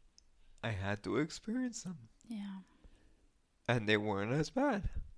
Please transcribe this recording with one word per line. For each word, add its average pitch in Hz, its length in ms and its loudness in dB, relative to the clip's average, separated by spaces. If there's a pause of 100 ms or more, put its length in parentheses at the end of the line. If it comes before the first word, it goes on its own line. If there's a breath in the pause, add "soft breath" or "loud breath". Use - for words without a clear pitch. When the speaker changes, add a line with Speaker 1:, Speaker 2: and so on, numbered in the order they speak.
(640)
Speaker 1:
I 113 60 0
had 101 340 -2
to 98 140 0
experience 220 640 -2
them. 180 140 -8 (300)
Speaker 2:
Yeah. 202 320 -8 (1080 soft breath)
Speaker 1:
And 117 200 2
they 107 100 8
weren't 104 340 2
as 151 180 2
bad. 247 400 2 (280)